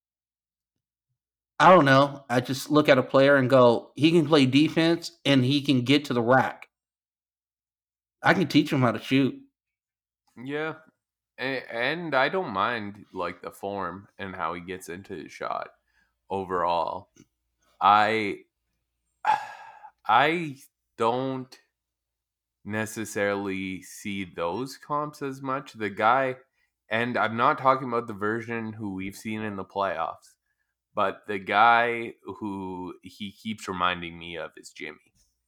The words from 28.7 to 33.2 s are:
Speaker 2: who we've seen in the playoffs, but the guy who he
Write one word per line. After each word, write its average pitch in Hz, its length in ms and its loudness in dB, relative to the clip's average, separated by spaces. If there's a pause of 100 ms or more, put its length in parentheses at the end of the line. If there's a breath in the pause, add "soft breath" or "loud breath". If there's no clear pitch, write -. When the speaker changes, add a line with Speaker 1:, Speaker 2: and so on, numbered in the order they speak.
Speaker 2:
who 107 220 -10
we've 95 220 -10
seen 107 260 -8
in 107 140 -8
the 92 100 -10
playoffs, 87 680 -6 (580)
but 98 320 -4
the 101 120 -6
guy 117 760 2 (100)
who 95 800 -10
he 95 300 -16